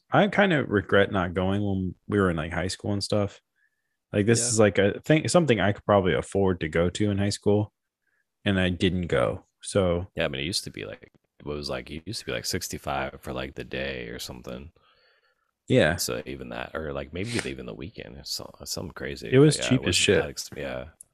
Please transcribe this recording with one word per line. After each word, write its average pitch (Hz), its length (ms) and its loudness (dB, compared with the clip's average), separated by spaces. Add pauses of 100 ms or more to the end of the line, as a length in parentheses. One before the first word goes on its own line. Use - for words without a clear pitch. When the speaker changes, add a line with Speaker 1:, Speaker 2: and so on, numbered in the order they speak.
(120)
Speaker 1:
I 170 180 4
kinda 185 360 2
regret 98 480 2
not 92 220 -2
going 95 280 0
when 95 320 -2 (140)
we 104 120 0
were 95 100 4
in, 82 60 -2
like, 80 160 -4
high 90 160 -4
school 104 240 -6
and 101 120 -2
stuff. 101 360 -2 (720)
Like, 101 140 2
this 117 140 6
Speaker 2:
Yeah. - 80 -2
Speaker 1:
is, 110 120 0
like, 104 180 6
a 98 220 2
thing, 156 280 4
something 139 320 4
I 98 120 4
could - 120 -6
probably 95 300 4
afford 95 460 0
to 80 80 -4
go 82 220 2
to 104 200 -2
in 98 80 -2
high 101 120 0
school, 104 420 0 (720)
and 98 160 2
I 92 100 2
didn't 90 380 0
go. 64 360 0 (160)
So 90 540 0
Speaker 2:
Yeah, 82 100 -2
I 78 40 0
mean, 67 120 -6
it 69 40 -2
used 90 200 -4
to - 60 -12
be, 50 140 -12
like, - 260 -16 (300)
it 67 60 -14
was, 73 220 -8
like, 64 220 -8
it 76 160 -12
used - 140 -10
to - 60 -14
be, 65 60 -6
like, 57 140 -6
sixty-five 69 760 -6
for, - 120 -12
like, 65 220 -8
the - 100 -10
day 65 440 -8
or 60 100 -12
something. 64 520 -14 (960)
Speaker 1:
Yeah. 92 280 4
Speaker 2:
So - 300 -4
even 65 240 -12
that, 60 240 -10
or, 78 180 -6
like, 69 200 -8
maybe 98 180 -6 (180)
even 64 180 -10
the 57 80 -10
weekend, 64 440 -14
or 71 60 -18
so, - 260 -10 (140)
something 92 280 -8
crazy. 69 380 -10
Speaker 1:
It 127 80 6
was 147 180 8
Speaker 2:
But 131 80 -4
yeah, 120 60 -2
Speaker 1:
cheap 127 100 4
Speaker 2:
it - 20 -10
Speaker 1:
as 135 40 -2
Speaker 2:
wasn't 120 100 2
Speaker 1:
shit. 87 260 4
Speaker 2:
that 73 120 -6
exp-, - 240 -12
yeah. 65 260 -8 (300)